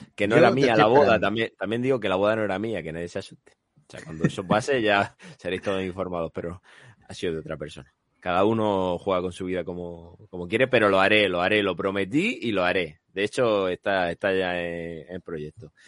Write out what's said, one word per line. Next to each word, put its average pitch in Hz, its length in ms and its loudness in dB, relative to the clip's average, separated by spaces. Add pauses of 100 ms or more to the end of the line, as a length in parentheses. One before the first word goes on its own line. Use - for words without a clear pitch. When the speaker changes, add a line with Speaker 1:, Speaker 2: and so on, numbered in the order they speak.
(140)
Speaker 1:
Que 101 140 0
no 110 80 2
Speaker 2:
Yo 120 40 4
Speaker 1:
era 120 100 6
Speaker 2:
te 123 60 2
Speaker 1:
mía 135 100 2
Speaker 2:
estoy 113 160 4
Speaker 1:
la 107 60 6
boda, 127 140 6
Speaker 2:
esperando. 110 260 4
Speaker 1:
también, 113 300 -4
también 107 240 -4
digo 131 200 0
que 101 80 -2
la 92 80 2
boda 104 180 2
no 110 80 -2
era 95 160 -2
mía, 104 240 -6
que 80 80 -10
nadie 85 160 -8
se - 120 -10
asuste. - 340 -16 (280)
O - 100 -20
sea, - 120 -16
cuando 80 220 -6
eso 98 200 -4
pase 113 380 2
ya 101 340 2
<laughs> - 220 -20
seréis 90 240 -4
todos 95 180 -2
informados, 90 500 -4
pero 87 300 -8 (460)
ha 101 80 -16
sido 87 180 -4
de 80 60 -6
otra 78 180 -10
persona. 76 340 -14 (280)
Cada 92 260 2
uno 98 540 2
juega 92 200 0
con 90 120 -4
su 92 140 -10
vida 90 180 -4
como, 87 520 -12 (140)
como 90 180 -10
quiere, 113 200 2
pero 110 220 6
lo 95 100 6
haré, 104 280 6
lo 87 140 0
haré, 101 220 2
lo 95 120 0
prometí 98 640 -2
y 117 120 -4
lo 92 120 0
haré. 90 380 -2 (100)
De 98 120 -2
hecho, 107 440 0
está, 90 440 0
está 98 200 -2
ya 90 300 0
en, 85 480 -8
en 90 120 -10
proyecto. 78 520 -12 (140)